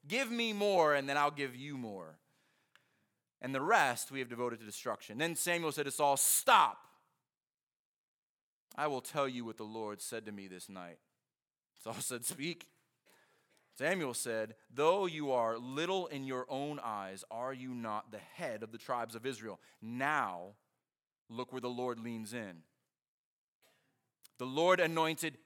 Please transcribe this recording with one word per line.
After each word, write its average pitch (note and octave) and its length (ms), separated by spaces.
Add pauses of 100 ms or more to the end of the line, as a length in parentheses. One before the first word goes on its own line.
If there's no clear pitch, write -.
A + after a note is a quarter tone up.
Give A3+ 240
me A#3 220
more, G3 420
and C#3 140
then C#3 80
I'll D3 140
give C#3 240
you C#3 220
more. F#2+ 420 (1200)
And C3+ 140
the C3+ 60
rest D3 500
we C3+ 100
have B2 80
devoted A#2 320
to A2 60
destruction." G#2+ 520
Then E3 180
Samuel E3+ 340
said C#3+ 140
to C#3 60
Saul, C#3+ 260
"Stop. F3 640 (2000)
I D3+ 120
will C3 160
tell C#3+ 260
you B2 160
what A2 140
the G#2+ 60
Lord G#2+ 360
said A2+ 260
to G#2 60
me G2 160
this F#2 200
night." F2+ 300 (840)
Saul A2+ 120
said, B2 300
"Speak." E3 440 (1040)
Samuel D3+ 400
said, A2 400 (160)
"Though E3 360
you D3+ 260
are A2+ 240
little D#3+ 500
in C#3 180
your C3 260
own C#3+ 300
eyes, G2 500
are B2 240
you B2+ 200
not A2 360
the G#2+ 80
head A2+ 440
of A2+ 80
the A2+ 80
tribes A#2 360
of A2+ 100
Israel? A2 360 (200)
Now, A2 760 (720)
look B2 220
where C3 80
the B2 100
Lord B2 280
leans A2+ 360
in. F#2 300 (1700)
The B2+ 100
Lord E3 320
anointed D#3+ 680